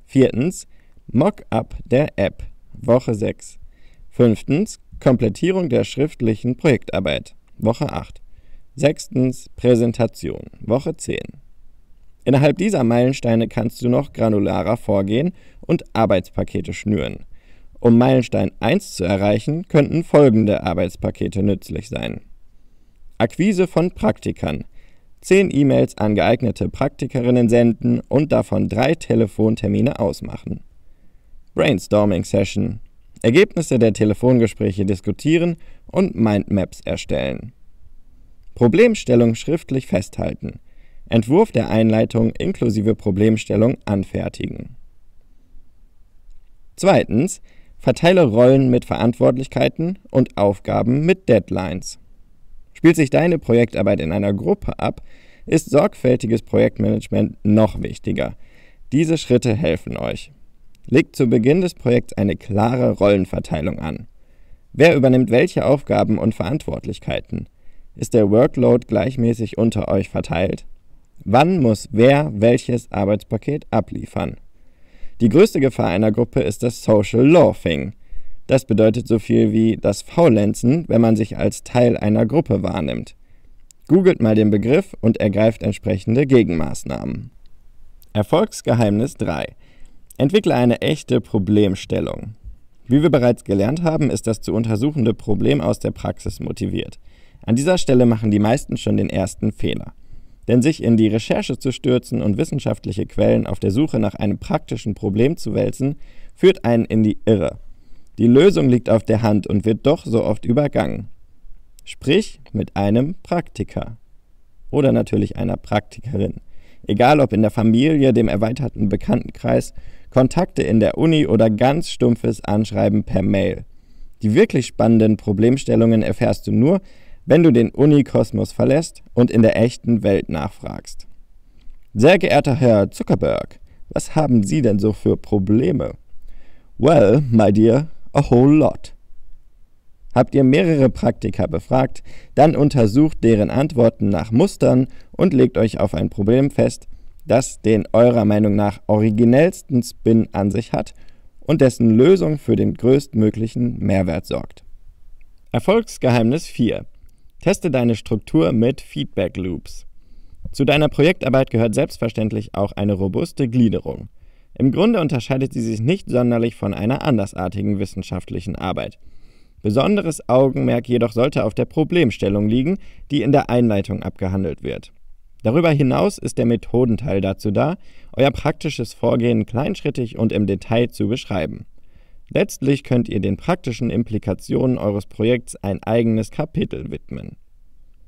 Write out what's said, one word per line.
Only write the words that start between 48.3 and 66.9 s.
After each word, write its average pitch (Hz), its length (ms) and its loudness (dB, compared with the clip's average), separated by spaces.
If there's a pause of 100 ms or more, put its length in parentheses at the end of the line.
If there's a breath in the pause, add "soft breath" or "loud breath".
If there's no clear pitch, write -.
mit 123 140 2
Verantwortlichkeiten 131 1120 -2 (140)
und - 240 0
Aufgaben 104 680 0
mit - 240 0
Deadlines. 95 720 -2 (760)
Spielt 160 220 4
sich 156 160 0
deine 160 280 2
Projektarbeit 104 600 2
in 78 140 -4
einer 101 200 -2
Gruppe 165 460 -4
ab, - 240 -6 (440 soft breath)
ist - 240 -2
sorgfältiges 123 720 0
Projektmanagement 107 1000 -2
noch 107 400 2
wichtiger. - 540 -6 (560 soft breath)
Diese 156 260 2
Schritte 120 360 2
helfen 82 420 -4
euch. - 340 -8 (560)
Legt - 300 0
zu 135 100 2
Beginn 127 340 2
des 180 140 -2
Projekts 120 400 -2
eine 101 220 -2
klare 117 560 -2
Rollenverteilung 92 840 -2
an. - 280 -8 (680)
Wer 160 220 4
übernimmt 127 360 4
welche 135 340 2
Aufgaben 107 540 0
und - 160 0
Verantwortlichkeiten? - 1120 -6 (460)